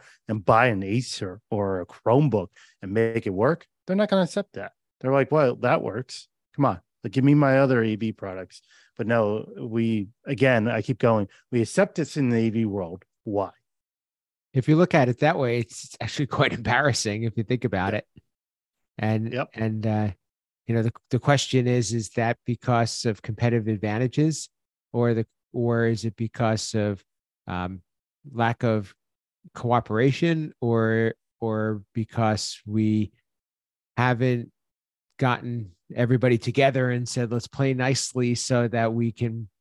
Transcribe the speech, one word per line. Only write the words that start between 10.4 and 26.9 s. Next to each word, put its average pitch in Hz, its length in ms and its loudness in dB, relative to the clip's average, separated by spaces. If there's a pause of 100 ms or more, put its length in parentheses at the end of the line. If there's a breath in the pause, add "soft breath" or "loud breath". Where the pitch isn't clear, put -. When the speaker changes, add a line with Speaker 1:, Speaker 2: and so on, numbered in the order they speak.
Speaker 1:
I 113 160 -2
keep - 160 -4
going. 110 300 2 (240 soft breath)
We 123 100 2
accept 196 320 0
this - 220 -4
in 135 140 0
the 120 60 2
A 113 140 2
V 113 140 -2
world. 92 400 -6 (180)
Why? 98 300 -4 (1000)
Speaker 2:
If 131 160 0
you 151 60 6
look 170 180 4
at 139 160 6
it 123 120 -2
that 156 180 2
way, 120 220 -2
it's - 400 -12
actually 135 260 -4
quite - 260 2
<laughs> 113 120 -6
embarrassing 117 580 0
if 113 140 -4
you 113 80 -2
think 127 200 -2
about 98 280 0
Speaker 1:
Yeah. 104 80 -2
Speaker 2:
it. - 80 -14 (920)
And, 110 320 0
Speaker 1:
Yep. 127 220 -6
Speaker 2:
and, 110 320 -4
uh, 107 240 0 (580)
you 117 60 0
know, 113 80 2
the, 117 100 0 (180)
the 127 80 0
question 131 480 2
is, 123 260 0
is 117 180 -4
that 117 260 0 (100)
because 117 600 0
of 110 160 -4
competitive 117 440 0
advantages 117 840 0 (440)
or 120 220 2
the, 110 120 -2 (260)
or 117 340 0
is 113 180 0
it 110 100 -6
because 113 600 -2
of, 104 260 -2 (460)